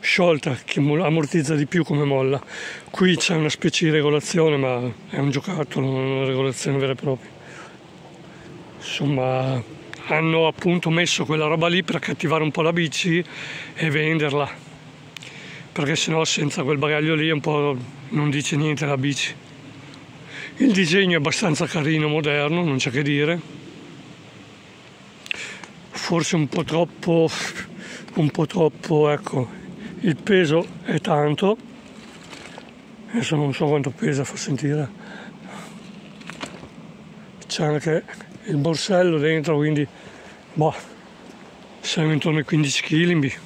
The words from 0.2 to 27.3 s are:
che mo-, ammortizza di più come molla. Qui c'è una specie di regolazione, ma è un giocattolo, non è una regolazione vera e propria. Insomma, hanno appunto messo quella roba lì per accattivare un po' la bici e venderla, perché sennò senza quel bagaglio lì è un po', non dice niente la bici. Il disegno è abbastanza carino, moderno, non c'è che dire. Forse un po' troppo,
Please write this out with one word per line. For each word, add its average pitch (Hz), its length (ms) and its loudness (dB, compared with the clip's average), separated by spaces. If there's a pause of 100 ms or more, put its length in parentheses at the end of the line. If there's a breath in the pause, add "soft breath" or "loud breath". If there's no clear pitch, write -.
che - 160 -2
mo-, 147 240 4
ammortizza 160 500 2
di 147 120 2
più 165 180 2
come 147 180 0
molla. 135 400 2 (480 loud breath)
Qui 185 260 4
c'è 165 200 2
una 151 140 2
specie - 340 0
di 156 80 4
regolazione, 151 640 4
ma 127 360 0 (180)
è - 80 -4
un 139 120 2
giocattolo, 139 560 -2
non 131 140 0
è 131 160 -2
una 135 100 0
regolazione 135 520 0
vera 135 140 2
e 127 40 -2
propria. 131 340 -4 (1500 loud breath)
Insomma, 131 840 0 (460)
hanno 160 400 4
appunto 170 420 2
messo 165 340 2
quella 151 220 0
roba 165 220 2
lì 175 160 2
per - 100 -4
accattivare 160 480 0
un 156 80 2
po' 165 120 -2
la 160 100 4
bici 170 520 2 (500 loud breath)
e 160 160 0
venderla, 147 600 2 (1200 loud breath)
perché 151 240 0
sennò 160 300 2
senza 151 400 0
quel 143 140 2
bagaglio 151 360 2
lì 156 140 2
è 160 40 2
un 151 80 0
po', 143 360 0 (320)
non 147 200 0
dice 143 280 0
niente 151 280 0
la 143 120 0
bici. 135 360 -2 (1200 loud breath)
Il 233 160 6
disegno 185 400 4
è 170 60 6
abbastanza 156 480 2
carino, 151 420 2
moderno, 151 560 2
non 143 120 2
c'è 131 140 0
che 131 120 0
dire. 147 380 2 (2500 loud breath)
Forse - 440 0
un 156 140 2
po' 165 160 -2
troppo, 165 680 2 (840 loud breath)